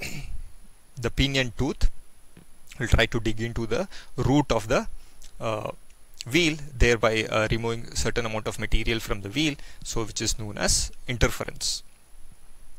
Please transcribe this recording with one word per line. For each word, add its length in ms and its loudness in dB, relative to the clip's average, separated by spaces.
<clears throat> 1000 -6
the 100 0
pinion 460 2
tooth 320 4
will 80 -2
try 180 8
to 140 0
dig 220 0
into 240 -2
the 220 0
root 340 4
of 160 2
the, 200 2
uh, 320 -4
wheel, 260 4
thereby, 460 6
uh, 280 2
removing 420 -2
certain 320 0
amount 220 -2
of 120 -4
material 400 2
from 220 -4
the 80 -6
wheel, 260 2
so 200 -2
which 180 -4
is 180 0
known 180 -8
as 340 2
interference. 760 0